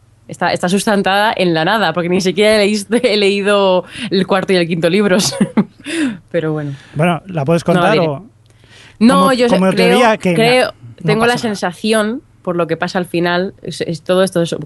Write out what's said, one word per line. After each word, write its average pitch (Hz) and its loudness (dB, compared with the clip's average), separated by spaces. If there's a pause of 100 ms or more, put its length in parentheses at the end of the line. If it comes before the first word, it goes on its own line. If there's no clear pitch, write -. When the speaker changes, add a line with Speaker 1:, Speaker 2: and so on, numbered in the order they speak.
(260)
Speaker 1:
está, - -4
está - -2
sustentada 202 0
en 180 0
la 160 0
nada, 190 0
porque 175 -4
ni 185 0
siquiera 196 2
he - 2
leído, 202 0 (100)
<laughs> 247 0
he 226 0
leído 196 2 (260)
el 190 0
cuarto 190 0
y 190 4
el 175 2
quinto 165 -2
libros. 196 2 (500)
<laughs> 285 -6
Pero 156 -4
bueno. 151 -6 (220)
Speaker 2:
Bueno, 160 0
¿la 160 -6
puedes 165 0
Speaker 1:
No 175 2
la 175 4
Speaker 2:
contar 185 2
Speaker 1:
diré. 185 2
Speaker 2:
o? 139 -8 (720)
Speaker 1:
No, 254 4
Speaker 2:
Como, 277 4
Speaker 1:
yo 240 2
Speaker 2:
como 190 2
Speaker 1:
creo, 196 -2 (120)
Speaker 2:
teoría 220 4
que 180 -2
Speaker 1:
creo, 240 2
Speaker 2:
no, - -8
no - -16
Speaker 1:
tengo 214 0
la 240 2
Speaker 2:
pasa 240 -4
nada. 208 -4
Speaker 1:
sensación, 214 -2 (200)
por 180 -4
lo 170 0
que 160 -4
pasa 175 -4
al 175 -2
final, 175 -2
es, - -12
es 160 -6
todo 185 0
esto, 185 0
es, 165 -4 (120)